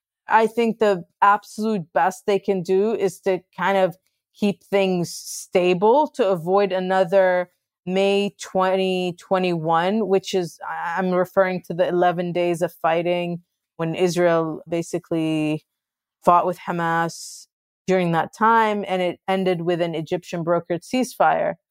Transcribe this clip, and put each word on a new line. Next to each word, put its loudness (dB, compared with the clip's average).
I 2
think -2
the 2
absolute 0
best -2
they 0
can -2
do 0
is -4
to -2
kind 0
of 0
keep -2
things 0
stable 0
to -2
avoid 0
another 2
May 0
twenty 0
twenty-one, 0
which 0
is, -4
I-, -8
I'm -2
referring 0
to -10
the 0
eleven 0
days -2
of -4
fighting -2
when -4
Israel 0
basically -4
fought 4
with -4
Hamas -4
during 2
that -2
time, 2
and -2
it -4
ended 0
with 0
an -2
Egyptian -6
brokered -2
ceasefire. 0